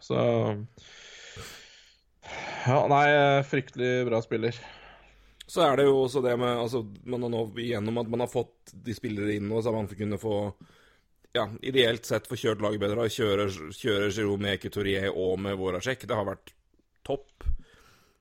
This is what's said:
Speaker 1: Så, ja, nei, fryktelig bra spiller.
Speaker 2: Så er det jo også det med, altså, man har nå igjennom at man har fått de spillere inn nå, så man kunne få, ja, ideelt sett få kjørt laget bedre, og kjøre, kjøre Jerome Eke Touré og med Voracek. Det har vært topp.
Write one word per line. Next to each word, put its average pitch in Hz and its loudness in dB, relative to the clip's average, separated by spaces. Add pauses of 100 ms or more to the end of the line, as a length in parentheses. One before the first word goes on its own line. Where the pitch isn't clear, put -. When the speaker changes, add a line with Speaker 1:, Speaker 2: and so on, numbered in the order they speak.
Speaker 1:
Så, 127 -2 (2500)
ja, 127 2
nei, 143 6
fryktelig 127 -2
bra 113 2
spiller. 117 -2 (880)
Speaker 2:
Så - -2
er 139 4
det 139 6
jo 139 6
også 127 0
det 120 2
med, 123 2
altså, 117 -2 (240)
man 123 -4
har 120 -4
nå 117 -2 (140)
igjennom 117 -2
at 113 -4
man 120 -2
har 120 0
fått - -6
de 104 -8
spillere 104 -2
inn 101 -4
nå, 113 0
så 117 0
man 107 -2
kunne 104 -4
få, 107 -2 (960)
ja, 110 0 (120)
ideelt 123 2
sett 113 -2
få 120 -6
kjørt 107 0
laget 104 0
bedre, 104 2
og 110 0
kjøre, 101 2 (260)
kjøre 104 2
Jerome 101 0
Eke 92 -6
Touré 98 0 (140)
og 92 0
med 98 -2
Voracek. 95 -4
Det 113 -2
har 101 -2
vært - -10 (500)
topp. - -8 (760)